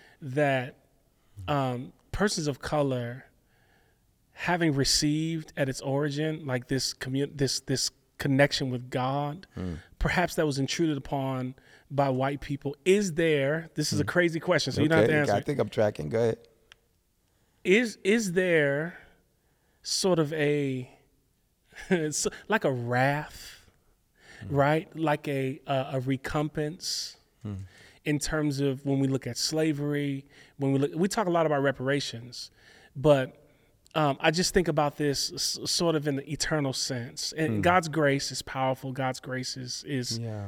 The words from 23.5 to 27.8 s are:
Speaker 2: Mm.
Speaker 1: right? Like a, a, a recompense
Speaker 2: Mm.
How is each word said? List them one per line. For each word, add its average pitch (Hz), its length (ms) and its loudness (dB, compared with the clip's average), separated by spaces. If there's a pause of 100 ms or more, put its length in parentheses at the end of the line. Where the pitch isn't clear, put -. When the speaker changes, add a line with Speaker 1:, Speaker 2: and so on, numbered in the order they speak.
Speaker 2:
Mm. 101 80 -12
Speaker 1:
right? 147 460 2
Like 151 300 0
a, 135 400 -2
a, 135 260 0
a 135 60 -2
recompense 151 1160 -4 (280)
Speaker 2:
Mm. 101 120 -8 (480)